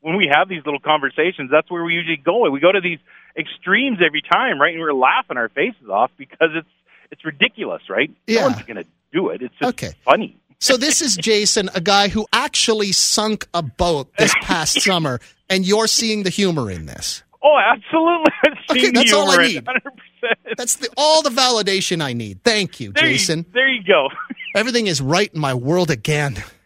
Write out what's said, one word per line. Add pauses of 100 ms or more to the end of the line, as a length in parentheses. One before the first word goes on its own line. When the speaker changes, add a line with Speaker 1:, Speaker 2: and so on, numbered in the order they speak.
Speaker 1:
when
we
have
these
little
conversations,
that's
where
we
usually
go.
We
go
to
these (380)
extremes
every
time,
right?
And
we're
laughing
our
faces
off
because
it's, (420)
it's
ridiculous,
right? (160)
Speaker 2:
Yeah.
Speaker 1:
No
one's
gonna (260)
do
it.
It's
just
Speaker 2:
Okay. (140)
Speaker 1:
funny. (220)
Speaker 2:
So
this
is
Jason,
a
guy
who
actually
sunk
a
boat
this
past
Speaker 1:
<laughs>
Speaker 2:
summer, (300)
and
you're
seeing
the
humor
in
this. (220)
Speaker 1:
Oh,
absolutely.
<laughs>
I'm (180)
Speaker 2:
Okay,
Speaker 1:
seeing
the
Speaker 2:
that's
all
I
Speaker 1:
humor
in
Speaker 2:
need.
Speaker 1:
it,
hundred
percent.
Speaker 2:
That's
the,
all
the
validation
I
need.
Thank
you,
Speaker 1:
There
you,
Speaker 2:
Jason.
Speaker 1:
there
you
go. (240)
<laughs>
Speaker 2:
Everything
is
right
in
my
world
again. (240)